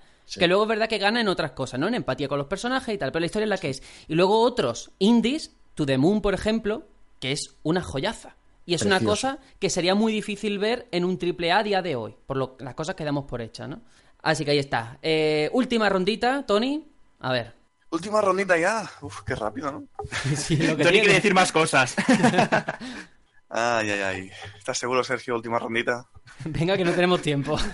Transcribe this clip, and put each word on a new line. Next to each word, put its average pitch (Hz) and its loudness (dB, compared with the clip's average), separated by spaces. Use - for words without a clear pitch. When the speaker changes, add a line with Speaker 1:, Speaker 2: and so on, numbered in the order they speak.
Speaker 1:
Sí. - -10
Speaker 2:
que 175 6
luego 202 4
es 214 2
verdad 220 0
que 220 0
gana 208 2
en 220 2
otras 165 0
cosas, 123 -6
¿no? 151 0
En 240 0
empatía 143 -2
con 143 -2
los 139 -6
personajes 240 -4
y 196 -4
tal, 135 -4
pero 165 -2
la 170 0
historia 214 -2
es 214 -2
la 190 -2
que 147 -4
es. 131 -8
Y 156 -2
luego 190 4
otros 214 0
indies, 233 2
To 151 -2
The 135 2
Moon, 196 4
por 202 0
ejemplo, 214 -2
que 131 -4
es - -6
una 175 0
joyaza. - -6
Y 170 -2
es 160 0
una 196 4
Speaker 1:
Precioso. 208 0
Speaker 2:
cosa - -14
que 175 0
sería 180 2
muy 220 2
difícil 208 -4
ver 220 -2
en 175 0
un 180 0
triple 170 -2
A 196 4
a 226 4
día 202 0
de 180 -2
hoy, 107 -6
por 135 -4
lo, 131 -4
las 127 -12
cosas 160 -6
que 160 -8
damos 143 -2
por 120 -8
hechas, 113 -12
¿no? 170 -12
Así 156 0
que 143 0
ahí 147 4
está. 131 -4
Eh, 156 2
última 226 2
rondita, 220 0
Tony. 262 0
A 127 -4
ver. 120 -2
Speaker 3:
Última 202 -2
rondita 185 4
ya. 190 0
Uf, - -12
qué 135 -4
rápido, 110 -6
¿no? 285 -10
Speaker 2:
<laughs> 139 -4
Sí, 156 -2
lo 156 2
que 143 0
Speaker 4:
Tony 175 6
Speaker 2:
tiene. 214 6
Speaker 4:
quiere 202 6
decir 185 2
más 185 4
cosas. 151 2
<laughs> - 0
Speaker 3:
Ay, 113 0
ay, 101 -2
ay. 95 -4
¿Estás - -6
seguro, 123 0
Sergio? 123 -4
Última 117 -2
rondita. 120 -2
Speaker 2:
Venga, 165 0
que 190 0
no 170 2
tenemos 175 2
tiempo. 147 -2